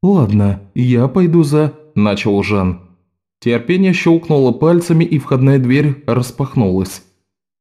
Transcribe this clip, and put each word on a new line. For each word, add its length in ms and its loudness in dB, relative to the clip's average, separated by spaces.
«Ладно, 600 2
я 340 0
пойду 360 2
за», 300 0
начал 480 0
Жан. 360 -2
Терпение 540 0
щёлкнуло 580 0
пальцами, 520 0
и 140 -2
входная 420 0
дверь 460 0
распахнулась. 1000 -2